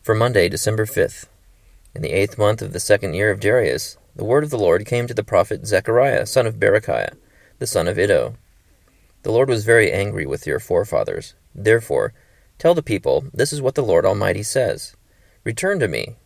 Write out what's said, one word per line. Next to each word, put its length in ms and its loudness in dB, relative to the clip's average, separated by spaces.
for 140 0
Monday, 340 2
December 380 -2
fifth. 420 -2
In 100 -10
the 100 -4
eighth 260 -2
month 240 0
of 100 -10
the 60 -8
second 360 0
year 180 2
of 80 -4
Darius, 580 0
the 80 -10
word 220 2
of 60 -8
the 80 -4
Lord 280 4
came 220 -4
to 40 -10
the 120 -2
prophet 420 0
Zechariah, 580 2
son 220 2
of 140 -4
Berechiah, 560 0
the 80 -6
son 220 -2
of 100 -4
Iddo. 380 2
"The 80 -4
Lord 160 2
was 160 0
very 260 6
angry 340 -4
with 220 -8
your 140 -4
forefathers. 760 -2
Therefore, 600 0
tell 140 4
the 60 0
people, 440 -2
'This 180 -2
is 80 -6
what 140 -2
the 80 -2
Lord 240 2
Almighty 380 0
says. 500 -4
Return 380 -2
to 80 0
me' 260 -6